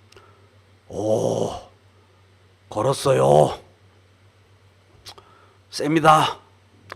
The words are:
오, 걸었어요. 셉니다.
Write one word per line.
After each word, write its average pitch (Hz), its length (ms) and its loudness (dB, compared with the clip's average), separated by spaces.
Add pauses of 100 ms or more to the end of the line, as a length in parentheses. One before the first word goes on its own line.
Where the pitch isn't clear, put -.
(880)
오, 107 600 -2 (1200)
걸었어요. 135 880 2 (2250)
셉니다. 156 680 0 (580)